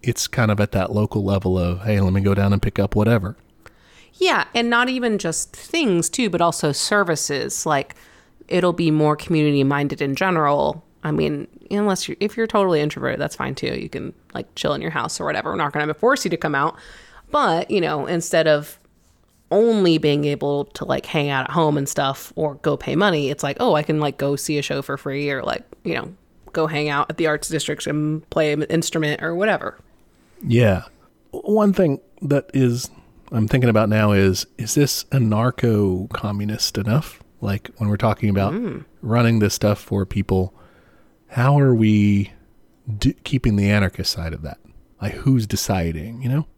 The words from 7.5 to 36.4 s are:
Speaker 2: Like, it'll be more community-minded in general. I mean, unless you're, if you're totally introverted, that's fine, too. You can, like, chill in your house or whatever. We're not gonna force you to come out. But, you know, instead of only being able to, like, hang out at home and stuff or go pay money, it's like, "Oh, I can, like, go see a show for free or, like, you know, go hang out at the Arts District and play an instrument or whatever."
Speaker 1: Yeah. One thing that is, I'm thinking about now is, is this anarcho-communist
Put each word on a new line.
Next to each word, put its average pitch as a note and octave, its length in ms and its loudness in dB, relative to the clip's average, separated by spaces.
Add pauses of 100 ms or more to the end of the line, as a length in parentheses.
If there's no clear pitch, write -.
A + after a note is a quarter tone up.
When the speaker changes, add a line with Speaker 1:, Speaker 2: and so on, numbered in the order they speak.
Speaker 2:
Like, D3 300 -2 (520)
it'll F3+ 260 2
be E3+ 180 2
more D3+ 260 2
community-minded C#3+ 840 0
in C3+ 140 -2
general. D3+ 720 0 (180)
I D#3 80 -4
mean, D3+ 360 -2 (220)
unless G3+ 380 -2
you're, - 140 -8
if G#3 160 -4
you're A3+ 100 0
totally F#3+ 340 2
introverted, C3+ 380 -4
that's C#3+ 160 -6
fine, C3 200 -6
too. - 220 -6
You - 120 -8
can, - 240 -10 (200)
like, - 220 -10
chill D3 180 -2
in C#3 80 -4
your E3 100 -6
house C3 280 -6
or - 60 -6
whatever. D3+ 260 -4
We're F#3+ 60 -4
not D3 160 -4
gonna D3+ 200 -2
force B3+ 300 0
you F#3+ 80 -2
to E3 60 -4
come D3+ 180 -2
out. D3 200 0 (560)
But, F#3 380 0
you G3 120 0
know, D3+ 240 -2
instead E3 420 0
of D3+ 320 0 (720)
only G3+ 460 4
being D3 260 2
able C#3+ 420 -2
to, - 200 -12
like, - 220 -2
hang C#3+ 220 -2
out C3+ 200 -2
at - 20 -10
home D3+ 260 2
and C#3 120 -4
stuff C3+ 480 -4
or D3+ 180 -4
go D3 220 -2
pay C#3 180 -6
money, D#3+ 340 2
it's C#3+ 140 -6
like, C#3+ 160 -4
"Oh, G3+ 160 2
I D3+ 80 0
can, D#3 160 -2
like, C#3+ 180 -2
go C#3+ 200 -2
see D3+ 200 -4
a C#3+ 40 -2
show C#3 200 -6
for C#3 160 -8
free C#3+ 320 -6
or, C3+ 140 -4
like, - 200 -4 (200)
you E3+ 120 -4
know, F3 180 -10 (400)
go D#3+ 140 0
hang D3+ 220 -2
out D3 200 -2
at D#3+ 80 -8
the E3 100 0
Arts D3+ 220 -2
District D3+ 360 -4
and D3+ 440 -4
play D3+ 240 0
an D3+ 100 -2
instrument D#3+ 580 -2
or E3 140 -4
whatever." G3 420 -2 (640)
Speaker 1:
Yeah. A2+ 420 4 (480)
One G#3 420 2
thing E3 260 2 (220)
that C#3+ 320 0
is, B2 360 0 (420)
I'm G#2+ 180 0
thinking B2 200 4
about A2 200 4
now G#2+ 240 4
is, G2 320 4 (120)
is A2 160 -6
this C#3+ 380 0
anarcho-communist G#2+ 1700 0